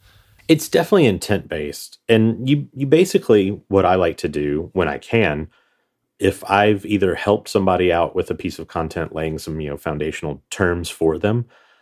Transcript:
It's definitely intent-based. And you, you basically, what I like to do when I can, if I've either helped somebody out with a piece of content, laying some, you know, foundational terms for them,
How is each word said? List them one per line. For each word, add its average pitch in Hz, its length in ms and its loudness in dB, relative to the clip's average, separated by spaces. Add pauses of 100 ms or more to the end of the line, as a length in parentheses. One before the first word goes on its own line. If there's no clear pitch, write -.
(480)
It's 156 200 2
definitely 170 380 4
intent-based. 82 920 -4 (100)
And 113 400 2
you, 143 260 0
you 135 120 -4
basically, 127 800 2
what 95 160 4
I 90 120 4
like 87 220 0
to 85 100 -4
do 73 440 -4
when 90 160 0
I 71 100 -4
can, 78 500 -2 (680)
if - 300 -2
I've 101 380 2
either 95 280 0
helped 104 340 0
somebody 90 440 2
out 85 220 0
with 90 160 -4
a 85 40 -6
piece 78 240 -8
of 80 100 -14
content, 80 460 -6
laying 80 240 -4
some, 78 220 -8
you 76 100 -6
know, 71 60 -8
foundational 76 720 -8
terms 87 380 -2
for 80 300 0
them, 117 280 0 (360)